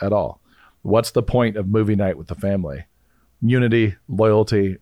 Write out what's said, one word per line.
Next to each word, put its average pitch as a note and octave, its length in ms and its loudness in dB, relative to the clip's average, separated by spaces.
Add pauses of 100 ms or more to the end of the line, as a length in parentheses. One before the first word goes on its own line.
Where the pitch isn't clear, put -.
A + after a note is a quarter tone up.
at G2 100 -2
all. G2+ 300 -2 (400)
What's A2+ 300 0
the A#2 120 0
point A#2 320 0
of G2 140 -4
movie G#2+ 260 2
night G2 220 -2
with D#2+ 100 -16
the F2 80 -10
family? F2 500 -6 (560)
Unity, A2+ 540 2 (140)
loyalty, G#2 720 2